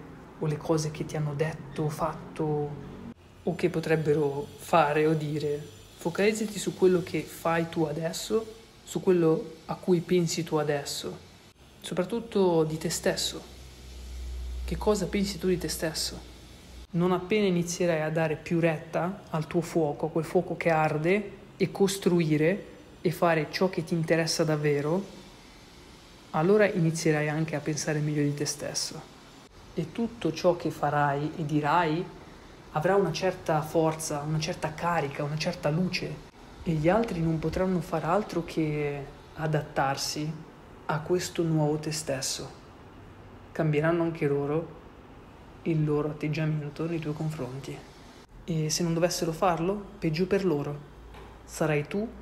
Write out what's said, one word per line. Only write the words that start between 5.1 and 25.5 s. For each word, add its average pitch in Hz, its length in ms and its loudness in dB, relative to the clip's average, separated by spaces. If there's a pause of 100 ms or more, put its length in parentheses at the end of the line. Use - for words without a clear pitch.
dire. 151 500 -2 (340)
Focalizzati 208 600 0
su 175 180 -4
quello 180 280 6
che 160 180 -4
fai 165 480 -2
tu 165 140 0
adesso, 165 680 -2 (300)
su - 180 -4
quello 160 520 4 (120)
a 165 100 -6
cui 175 260 2
pensi 170 420 2
tu 160 120 -2
adesso, - 640 -2 (600)
soprattutto 180 840 2
di 156 140 0
te 165 120 -4
stesso. - 520 -2 (1200)
Che 180 120 -2
cosa 202 300 2
pensi 196 300 0
tu 185 100 -2
di 185 100 4
te 160 100 -4
stesso? - 640 -6 (580)
Non 180 200 4
appena 185 340 2
inizierai 170 560 2
a 156 80 0
dare 160 260 2
più 170 240 0
retta 165 720 0
al 156 180 -4
tuo 175 140 0
fuoco, 160 460 0
a - 20 -6
quel 160 160 0
fuoco 175 320 0
che 170 120 2
arde, 156 600 2 (260)
e 190 140 2
costruire 175 920 4 (360)
e 175 100 0
fare 160 400 4
ciò 190 180 2
che 175 140 -2
ti 165 100 -6
interessa 165 500 2
davvero, 151 800 0 (1080)